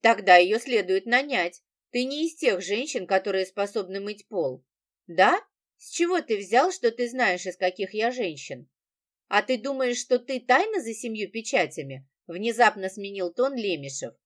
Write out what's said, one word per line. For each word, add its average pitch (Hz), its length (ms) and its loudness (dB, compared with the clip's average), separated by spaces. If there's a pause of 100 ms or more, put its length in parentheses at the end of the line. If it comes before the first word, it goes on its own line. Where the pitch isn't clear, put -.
"Тогда 202 360 6
её 185 220 6
следует 196 480 -2
нанять. 240 560 -2 (280)
Ты 247 140 -2
не 294 220 -4
из 320 100 -6
тех 208 260 0
женщин, 208 440 -6
которые 190 400 0
способны 196 540 -6
мыть 208 280 -10
пол". 151 360 -4 (420)
"Да? 196 340 4 (380)
С - 120 -20
чего 349 300 0
ты 220 160 -2
взял, 226 360 2
что - 180 0
ты 240 180 -4
знаешь, 220 380 0
из 180 100 -8
каких 185 380 -2
я 220 160 0
женщин?" 160 580 -8 (600)
"А 208 140 2
ты 254 160 0
думаешь, 247 400 -2
что 247 200 0
ты 254 220 -4
тайна 359 400 2
за 226 140 -8
семью 214 360 -8
печатями?" 156 760 -4 (180)
Внезапно 208 640 0
сменил 196 420 -6
тон 269 220 -2
Лемешев. 143 600 -6 (120)